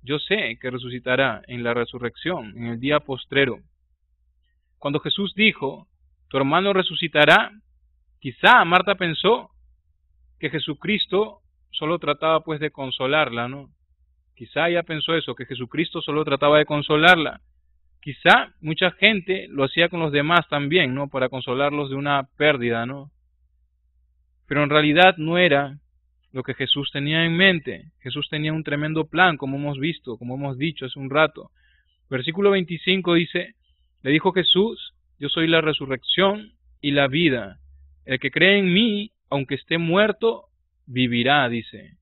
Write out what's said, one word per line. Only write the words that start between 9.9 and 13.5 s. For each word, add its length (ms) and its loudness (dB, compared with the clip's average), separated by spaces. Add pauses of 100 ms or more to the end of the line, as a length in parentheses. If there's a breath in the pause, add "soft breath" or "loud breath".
que 100 -6
Jesucristo 920 -4 (320)
solo 280 -4
trataba, 440 0
pues, 160 -8
de 120 -6
consolarla, 760 -2
¿no? 220 -14 (680)